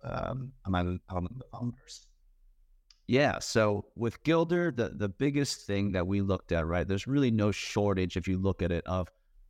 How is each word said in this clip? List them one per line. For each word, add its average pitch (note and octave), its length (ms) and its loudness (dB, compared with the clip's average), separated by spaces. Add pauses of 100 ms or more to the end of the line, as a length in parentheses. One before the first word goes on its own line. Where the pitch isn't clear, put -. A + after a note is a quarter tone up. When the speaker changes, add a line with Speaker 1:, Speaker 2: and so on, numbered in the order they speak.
Speaker 1:
um, B2+ 480 -6 (140)
among, F2+ 420 0
among F2+ 300 -4
the C3 120 -14
founders? - 580 -10 (1000)
Speaker 2:
Yeah, B2+ 300 4
so G#2+ 480 2 (100)
with A2+ 280 -4
Gilder, E3 480 2
the, A2 180 0
the G#2 180 -4
biggest C#3 600 -2
thing G2+ 240 0
that F2+ 160 0
we G2+ 140 0
looked F#2+ 300 -2
at, E2 140 2
right, F2 220 0
there's G2 180 -2
really C3+ 240 2
no G#2 220 4
shortage, F#2+ 640 0
if F2 100 -4
you F#2 120 2
look F#2 240 0
at F2 80 2
it, E2+ 160 -2
of F2+ 200 -2 (420)